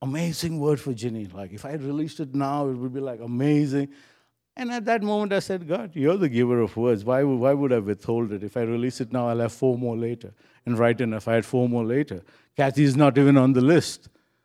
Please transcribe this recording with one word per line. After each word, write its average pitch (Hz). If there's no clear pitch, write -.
amazing 160
word 147
for 139
Janine. 110
Like, 95
if 101
I 139
had 151
released 147
it 135
now, 139
it 131
would 127
be, 135
like, 123
amazing. 139
And 247
at 240
that 226
moment, 208
I 190
said, 175
"God, 196
you're 156
the 185
giver 120
of 104
words. 113
Why 127
would, 135
why 131
would 139
I 117
withhold 107
it? 101
If 104
I 120
release 117
it 113
now, 120
I'll 117
have 113
four 131
more 120
later." 117
And 120
right 117
enough, 113
I 113
had 113
four 123
more 120
later. 117
Kathy's 139
not 139
even 139
on 131
the 127
list. 143